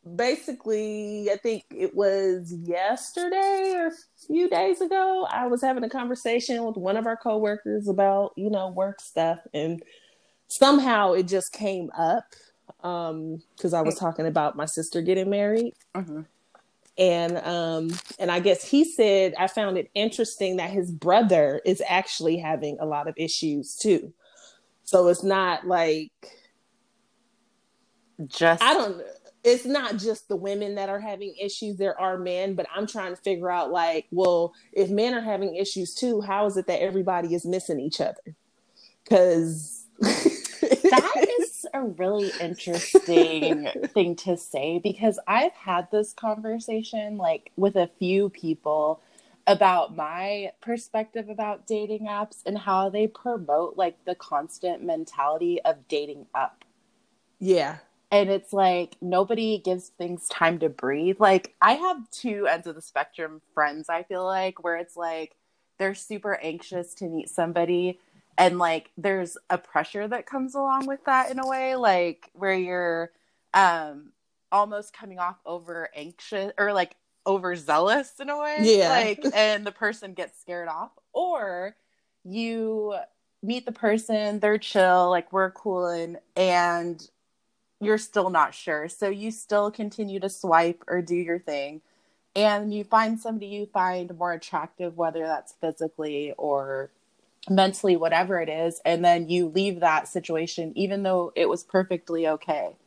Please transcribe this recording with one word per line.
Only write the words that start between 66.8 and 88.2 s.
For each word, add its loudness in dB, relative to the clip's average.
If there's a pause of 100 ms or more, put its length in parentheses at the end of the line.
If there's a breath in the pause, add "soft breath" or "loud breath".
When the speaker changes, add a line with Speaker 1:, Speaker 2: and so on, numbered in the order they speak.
Speaker 2:
to -8
meet -6
somebody. 0 (380 soft breath)
And, 4
like, 0
there's -2 (140)
a 2
pressure -4
that -6
comes -6
along 0
with -8
that 2
in -4
a -4
way, -2
like, 2
where 0
you're, -2 (420)
um, 2 (380)
almost -2
coming -18
off -6 (100)
over -10
anxious -10
or, 2
like, 0 (300)
overzealous 2
in -10
a -4
way. -4
Speaker 1:
Yeah. 6
Speaker 2:
Like, 2 (100)
and 2
the -4
person -6
gets -10
scared -8
off. -8 (220)
Or -4 (480)
you -4 (480)
meet -4
the -6
person, 0
they're 4
chill, 6
like, 0
we're 2
coolin', -4 (180)
and 2 (800)
you're 2
still 0